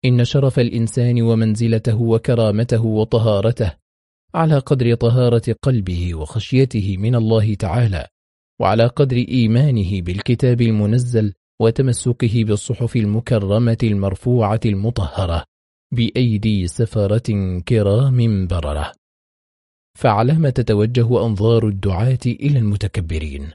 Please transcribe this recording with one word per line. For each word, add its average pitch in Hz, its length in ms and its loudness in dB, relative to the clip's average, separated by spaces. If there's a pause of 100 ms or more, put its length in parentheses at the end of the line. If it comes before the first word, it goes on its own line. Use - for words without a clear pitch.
إن 123 200 2
شرف 135 340 0
الإنسان 120 640 0
ومنزلته 113 760 0
وكرامته 113 840 0
وطهارته 110 920 0 (580)
على 160 240 2
قدر 127 360 0
طهارة 120 680 2
قلبه 90 520 -2
وخشيته 104 840 -2
من 110 180 -2
الله 110 400 2
تعالى، 101 520 -2 (540)
وعلى 110 260 2
قدر 127 300 0
إيمانه 117 880 0
بالكتاب 117 580 0
المنزل 110 760 0 (260)
وتمسكه 120 840 0
بالصحف 110 520 -2
المكرمة 110 840 0
المرفوعة 104 840 0
المطهرة 98 800 -2 (500)
بأيدي 110 720 0
سفرة 101 960 -2
كرام 113 840 2
بررة. 76 460 -4 (1040)
فعلى 117 340 0
ما 160 180 0
تتوجه 117 760 0
أنظار 110 420 2
الدعاة 101 580 0
إلى 139 320 0
المتكبرين؟ 80 960 -4